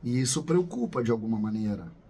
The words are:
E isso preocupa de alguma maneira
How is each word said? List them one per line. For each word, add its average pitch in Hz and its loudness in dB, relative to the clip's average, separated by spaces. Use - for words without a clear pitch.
E 123 2
isso 131 0
preocupa 160 0
de 113 2
alguma 113 0
maneira 107 -2